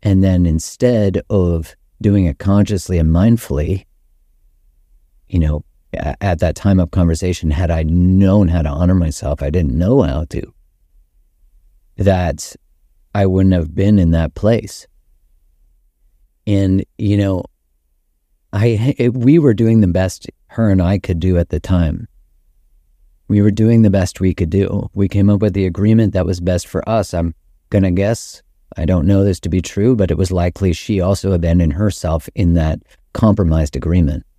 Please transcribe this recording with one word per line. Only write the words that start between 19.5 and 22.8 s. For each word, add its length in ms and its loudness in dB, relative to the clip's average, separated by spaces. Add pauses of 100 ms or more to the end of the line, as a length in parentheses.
doing 260 2
the 60 4
best 420 -4 (180)
her 220 -2
and 100 4
I 200 2
could 200 -4
do 180 0
at 120 0
the 100 -4
time. 480 -2 (1200)